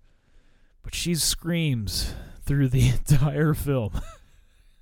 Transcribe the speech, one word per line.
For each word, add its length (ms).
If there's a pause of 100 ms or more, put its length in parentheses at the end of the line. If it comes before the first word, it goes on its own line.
(800)
But 120
she 220
screams 1000 (320)
through 220
the 220
<laughs> 0
entire 640
film. 400 (880)